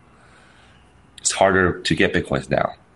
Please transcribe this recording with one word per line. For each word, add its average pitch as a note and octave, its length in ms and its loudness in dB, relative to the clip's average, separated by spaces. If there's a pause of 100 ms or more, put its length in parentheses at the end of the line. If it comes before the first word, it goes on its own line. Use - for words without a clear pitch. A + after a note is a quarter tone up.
(1200)
It's - 120 -4
harder F#2 480 2
to - 160 -2
get F2+ 180 0
Bitcoins C#2 360 -4
now, - 240 -2 (220)